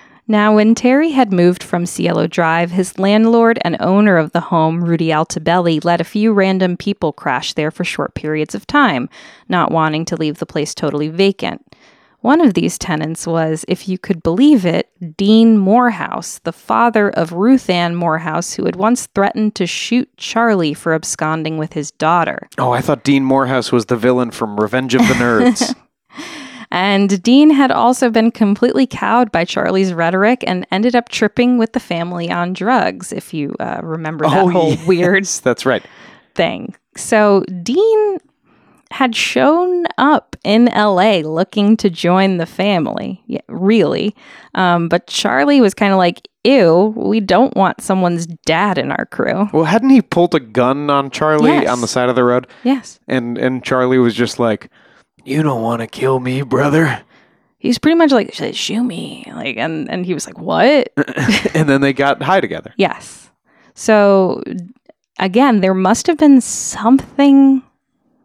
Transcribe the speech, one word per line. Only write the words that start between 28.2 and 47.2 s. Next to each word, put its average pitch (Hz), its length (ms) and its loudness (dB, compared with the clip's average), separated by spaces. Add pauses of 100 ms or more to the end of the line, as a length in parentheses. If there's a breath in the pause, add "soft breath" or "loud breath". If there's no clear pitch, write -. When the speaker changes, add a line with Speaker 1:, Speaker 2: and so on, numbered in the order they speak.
Speaker 1:
completely 240 560 0
cowed 220 440 0
by 220 140 0
Charlie's 190 480 -2
rhetoric 190 540 0
and 180 240 -4
ended 233 240 0
up 240 140 -2
tripping 247 500 0
with 220 140 -2
the 254 60 -2
family 175 520 -6
on 175 220 -4
drugs, 185 600 -2
if - 180 -12
you, 147 280 -6
uh, - 240 -8
remember 160 440 -6
that 180 180 2
Speaker 2:
Oh, 180 40 4
Speaker 1:
whole 175 220 2
Speaker 2:
yes, - 160 -4
Speaker 1:
weird 180 380 2
Speaker 2:
that's - 420 -4
right. 123 180 0 (480 loud breath)
Speaker 1:
thing. - 400 -4 (240)
So 208 460 2 (180)
Dean 415 560 0 (720 soft breath)
had 247 260 0
shown 349 720 0 (140)
up - 440 0
in 226 260 4
L 202 300 0
A 196 220 2
looking 190 560 0
to 196 140 0
join 185 460 0
the 165 100 -4
family, 185 800 -4
yeah, - 220 -8
really. 196 640 0 (400 loud breath)
Um, 175 340 0
but 170 160 -2
Charlie 285 560 2
was 190 140 2
kinda 196 200 0
like, 175 320 0 (160)
"Ew, 208 540 4
we 220 220 0